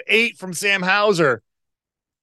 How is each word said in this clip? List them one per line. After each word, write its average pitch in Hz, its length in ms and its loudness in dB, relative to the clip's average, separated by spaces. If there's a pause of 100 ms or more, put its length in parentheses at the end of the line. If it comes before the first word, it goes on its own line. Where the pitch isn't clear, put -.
eight 226 300 0
from 185 160 -12
Sam 196 280 -4
Hauser. 180 640 0 (800)